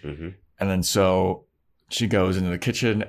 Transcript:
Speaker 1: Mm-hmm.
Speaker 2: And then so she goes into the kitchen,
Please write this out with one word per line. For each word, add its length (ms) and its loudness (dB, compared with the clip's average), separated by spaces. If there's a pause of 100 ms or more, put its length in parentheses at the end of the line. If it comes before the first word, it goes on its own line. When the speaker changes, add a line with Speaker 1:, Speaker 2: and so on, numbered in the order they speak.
Speaker 1:
Mm-hmm. 240 -10 (320)
Speaker 2:
And 100 -2
then 120 0
so 640 2 (420)
she 180 -2
goes 300 2
into 140 0
the 80 -4
kitchen, 500 -2